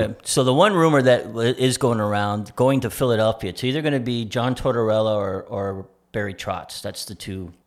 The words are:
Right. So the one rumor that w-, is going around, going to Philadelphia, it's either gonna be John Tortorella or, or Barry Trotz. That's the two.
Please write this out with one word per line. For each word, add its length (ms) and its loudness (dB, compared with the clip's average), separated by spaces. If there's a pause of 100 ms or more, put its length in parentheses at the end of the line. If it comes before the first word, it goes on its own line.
Right. 280 -4
So 160 2
the 100 4
one 200 4
rumor 280 4
that 220 4
w-, 340 0
is 180 2
going 240 0
around, 560 -2
going 240 4
to 100 -4
Philadelphia, 600 0
it's 140 -8
either 180 -2
gonna 180 0
be 240 -2
John 300 -2
Tortorella 640 0
or, 260 -4
or 440 -6 (260)
Barry 220 -6
Trotz. 480 -10
That's 220 -10
the 120 -14
two. 360 -10 (140)